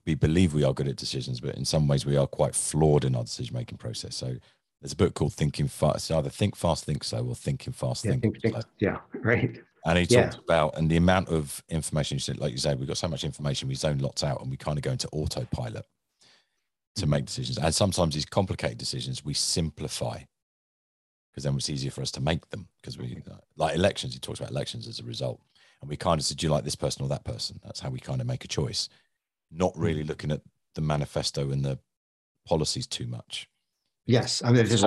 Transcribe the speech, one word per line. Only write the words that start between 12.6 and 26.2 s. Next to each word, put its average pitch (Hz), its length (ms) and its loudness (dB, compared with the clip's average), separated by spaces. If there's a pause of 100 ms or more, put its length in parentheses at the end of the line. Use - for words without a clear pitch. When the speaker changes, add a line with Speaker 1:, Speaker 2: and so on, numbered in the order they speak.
Speaker 1:
we've 67 80 -4
got 76 100 -4
so 92 100 -2
much 80 160 -4
information, 69 440 -4
we 67 80 -4
zone 71 240 0
lots - 240 -2
out 71 180 -2
and 64 80 -8
we 65 80 -6
kinda 73 240 -4
go 67 100 -2
into - 200 -4
autopilot 107 720 -4 (1120)
to - 80 -4
Speaker 2:
Mm-hmm. 76 80 2
Speaker 1:
make 71 140 2
decisions. - 340 -6
And 80 160 2
sometimes 87 400 2
these 76 100 -2
complicated 78 540 -2
decisions 64 440 -6
we 73 120 -4
simplify - 880 -2 (1120)
'cause - 80 -8
then 69 120 0
it's - 140 -2
easier 69 220 -4
for - 100 -8
us - 100 -6
to 67 100 -8
make 78 280 0
them. 98 180 -10 (140)
'Cause - 160 -14
we, 65 240 -10 (360)
like 76 180 0
elections, 82 380 2
he 64 60 -12
talks - 200 -10
about 64 120 -8
elections 65 360 -6
as 57 120 -12
a 60 40 -12
result. 58 360 -6 (420)
And 69 80 -14
we 73 80 -6
kinda 82 260 2